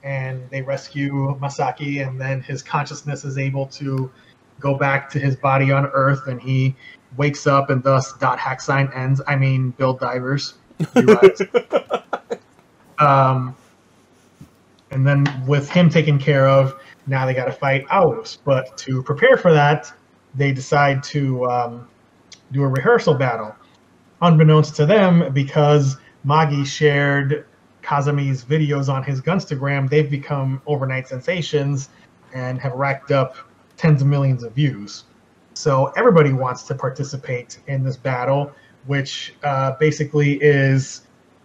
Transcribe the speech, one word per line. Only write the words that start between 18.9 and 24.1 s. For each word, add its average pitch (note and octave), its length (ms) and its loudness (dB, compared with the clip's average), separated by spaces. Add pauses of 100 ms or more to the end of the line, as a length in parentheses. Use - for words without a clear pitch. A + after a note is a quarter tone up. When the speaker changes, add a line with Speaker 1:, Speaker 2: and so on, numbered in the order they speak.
Speaker 1:
prepare G#3+ 360 2
for F3 140 4
that, D3+ 400 2 (440)
they C#3 160 0
decide C3+ 540 0
to, C3 440 -2
um, A#2+ 380 -4 (640)
do C#3 100 -2
a C#3 60 0
rehearsal D#3 480 2
battle. A#2 400 -4 (680)